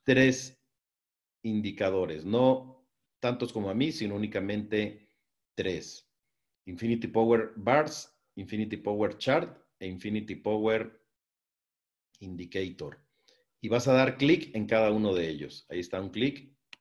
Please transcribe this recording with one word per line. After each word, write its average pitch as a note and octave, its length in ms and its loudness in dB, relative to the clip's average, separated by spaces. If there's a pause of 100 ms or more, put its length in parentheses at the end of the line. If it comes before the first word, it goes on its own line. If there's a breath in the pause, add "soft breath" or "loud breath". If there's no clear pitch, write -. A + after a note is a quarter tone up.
tres C3 580 4 (800)
indicadores, F#2+ 840 -2
no B2+ 600 2 (340)
tantos B2 320 -2
como G2+ 160 -4
a G2 60 -2
mí, C#3 160 2
sino G#2 240 -4
únicamente G#2 960 -4 (460)
tres. - 520 -6 (580)
Infinity A2+ 420 -2
Power A2+ 480 4
Bars, C3+ 600 0 (200)
Infinity G#2+ 400 -6
Power G#2 420 -2
Chart D3+ 400 0 (220)
e F#2+ 80 -8
Infinity G#2 480 -6
Power A2 680 -2 (1160)
Indicator. F2+ 800 -8 (600)
Y A#2 80 -8
vas B2 200 2
a C3+ 40 6
dar B2+ 260 4
clic D#3+ 360 4
en G#2+ 120 -2
cada A2 260 4
uno G#2+ 220 2
de E2+ 140 0
ellos. D2 400 -10
Ahí F2 120 -6
está F#2 200 -6
un F#2+ 100 -8
clic, A#2+ 440 -4 (260)